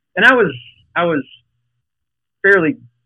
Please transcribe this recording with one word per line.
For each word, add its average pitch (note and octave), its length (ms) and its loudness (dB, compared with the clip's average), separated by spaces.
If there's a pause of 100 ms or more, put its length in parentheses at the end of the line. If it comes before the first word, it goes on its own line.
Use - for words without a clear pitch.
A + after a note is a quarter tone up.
(160)
and F#3+ 100 0
I B3+ 80 4
was, G#3+ 180 0 (440)
I E3+ 80 -2
was D#3+ 200 -4 (1160)
fairly F3 360 0 (280)